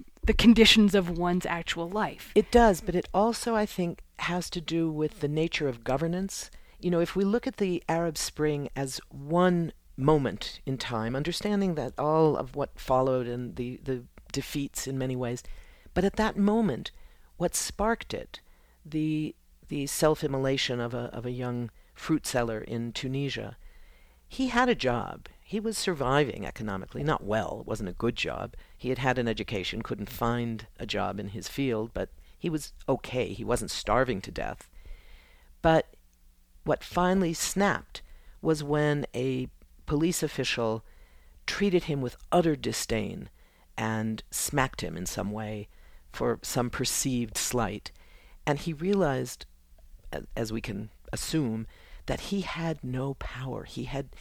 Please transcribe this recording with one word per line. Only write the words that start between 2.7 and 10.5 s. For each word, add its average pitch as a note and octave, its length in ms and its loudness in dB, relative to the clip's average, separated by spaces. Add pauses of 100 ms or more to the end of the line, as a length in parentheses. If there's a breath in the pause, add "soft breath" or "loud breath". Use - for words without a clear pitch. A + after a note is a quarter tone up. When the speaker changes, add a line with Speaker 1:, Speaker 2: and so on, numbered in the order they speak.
Speaker 2:
but F3 140 -2
it - 180 -2
also, A3 420 2
I G#3+ 100 2
think, F3 380 -2 (160)
has F3 320 -2
to F3 100 -6
do E3 300 0
with D3+ 280 -2
the D3 80 0
nature D#3 400 0
of A#2 160 -4
governance. E3+ 680 -2 (300 soft breath)
You F3+ 100 -2
know, F3 100 4
if E3+ 160 2
we F#3+ 80 4
look G3+ 220 2
at C4+ 120 -4
the F3+ 320 0
Arab E3 280 0
Spring D3 580 0
as C3+ 340 -4
one E3+ 640 2 (240)
moment C3+ 680 2